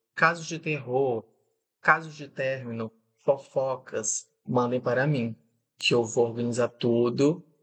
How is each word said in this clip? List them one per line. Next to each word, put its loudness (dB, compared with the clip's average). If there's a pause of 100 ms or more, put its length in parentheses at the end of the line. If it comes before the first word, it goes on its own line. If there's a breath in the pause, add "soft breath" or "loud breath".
(160)
casos 2
de -8
terror, -2 (560)
casos 2
de -14
término, -6 (320)
fofocas, -2 (200)
mandem 2
para 0
mim, 0 (420)
que 0
eu 4
vou 2
organizar -2
tudo 2 (200)